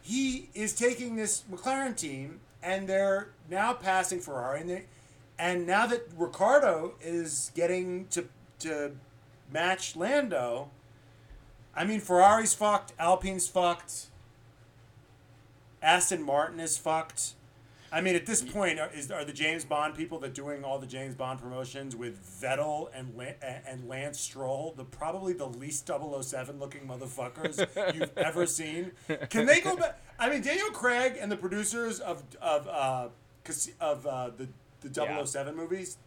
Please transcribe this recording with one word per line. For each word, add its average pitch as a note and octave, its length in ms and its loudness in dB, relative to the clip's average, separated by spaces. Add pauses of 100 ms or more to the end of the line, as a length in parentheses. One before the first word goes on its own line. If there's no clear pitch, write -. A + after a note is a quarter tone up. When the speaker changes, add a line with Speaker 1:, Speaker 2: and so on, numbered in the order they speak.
Speaker 1:
He C4 500 -2
is G#3+ 220 -2
taking A#3+ 400 2
this G#3+ 360 -2
McLaren C4 460 -2
team, C#3 440 -8 (200)
and F#3+ 260 -2
they're G3 420 4 (200)
now G3+ 240 2
passing F#3 460 2
Ferrari, C#3 420 -4
and F3 80 -6
they, F#3 160 -4 (540)
and F3 260 0
now G3+ 220 4
that A#3 280 0
Ricciardo F3+ 880 4
is E3 540 -2
getting F3+ 540 0
to, - 180 -2 (320)
to D3 320 -2 (600)
match F3 440 0
Lando, D#3+ 760 0 (1040)
I E3 100 0
mean, G#3+ 160 2
Ferrari's G3+ 520 10
fucked, G#3 460 2
Alpine's F#3 480 4
fucked, - 600 0 (1700)
Aston E3+ 420 6
Martin D#3 360 2
is E3 180 -2
fucked. - 560 -2 (600)
I D#3+ 60 2
mean, F#3 160 4
at D#3 100 2
this A3 160 0
point, F3 380 0
are, D#3 140 -2
is, C#3+ 180 -10
are D3 140 -4
the D3 80 -10
James D#3 320 -2
Bond D3 300 0
people E3 240 -6
that C3+ 140 -8
doing C#3+ 300 -8
all C3+ 160 -4
the C3 80 -12
James C3 260 -8
Bond C3 280 -6
promotions C3 520 -8
with A2+ 300 -10 (180)
Vettel D3 540 -2
and B2+ 220 -10
La-, C3 160 -10 (340)
and B2 220 -12
Lance C#3 280 -8
Stroll, C3+ 600 -6
the, C3 80 -12
probably F3+ 480 -4
the C#3 140 -4
least C3 400 -8
double D3 280 -4
oh C3 60 -4
seven C3 360 -8
looking C#3 300 -10
motherfuckers C3 720 -6
Speaker 2:
<laughs> F#3+ 360 0
Speaker 1:
you've D#3+ 220 -2
ever E3+ 280 2
seen? E3 460 -4 (380)
Can A3 160 2
they D#4 140 8
go F#4 160 0
back? E4+ 240 0 (180)
I A#3 120 2
mean, C#4+ 120 0
Daniel F#4+ 280 0
Craig B3 500 2
and G3+ 100 -4
the G3+ 60 0
producers G#3 640 -2
of, E3 240 -6 (180)
of, D3+ 280 2
uh, C3 400 0 (340)
Cas-, - 280 -6 (100)
of, D3 260 0
uh, B2+ 300 -4
the, C3 80 -8 (340)
the C#3+ 80 -16
Speaker 2:
Yeah. D3+ 200 -2
Speaker 1:
double G2 160 -2
oh - 20 -2
seven C#3 320 -4
movies F3+ 500 -6